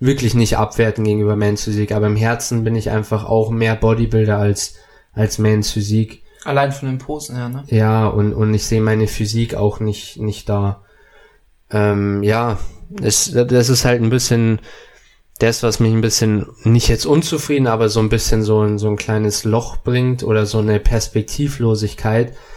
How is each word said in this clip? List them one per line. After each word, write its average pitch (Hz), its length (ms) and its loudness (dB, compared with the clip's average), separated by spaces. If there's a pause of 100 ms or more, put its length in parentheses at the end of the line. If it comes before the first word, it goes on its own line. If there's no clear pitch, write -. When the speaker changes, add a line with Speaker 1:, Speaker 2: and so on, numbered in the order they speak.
Speaker 1:
wirklich 127 340 0
nicht 113 220 2
abwerten 110 480 0
gegenüber 104 320 2
Mans 104 280 0
Physik, 104 280 -2
aber 107 140 0
im 104 100 0
Herzen 113 480 0
bin 113 100 0
ich 110 160 -4
einfach 107 340 -2
auch 113 260 2
mehr 113 260 0
Bodybuilder 110 640 2
als, 104 360 -2 (380)
als 107 260 -2
Mans 107 320 2
Physik. 107 520 -2 (220)
Speaker 2:
Allein 139 280 0
von 139 160 -8
den 131 100 -4
Posen 147 380 -10
her, 123 120 -6
ne? 127 180 -10
Speaker 1:
Ja, 110 420 2
und, 104 240 0
und 107 220 0
ich 104 100 -2
sehe 113 160 0
meine 110 260 2
Physik 110 480 -2
auch 104 240 0
nicht, - 400 -6
nicht 107 300 -6
da. 101 340 -2 (880)
Ähm, 101 520 0
ja, 110 360 0 (440)
es, - 300 0
das 123 360 2
ist 127 160 2
halt 123 180 2
ein 113 80 2
bisschen 117 480 2 (800)
das, 113 240 0
was 113 180 0
mich 113 120 4
ein 113 80 2
bisschen, 110 460 0 (180)
nicht 117 240 4
jetzt 113 160 0
unzufrieden, 147 640 0
aber 113 240 2
so 110 100 0
ein 110 80 2
bisschen 110 340 2
so 107 200 2
ein, 104 160 0
so 104 100 -2
ein 104 80 0
kleines 107 480 -2
Loch 113 320 -2
bringt 123 480 -2
oder 107 220 2
so 110 120 -2
eine 107 220 2
Perspektivlosigkeit, 113 1500 -2 (220)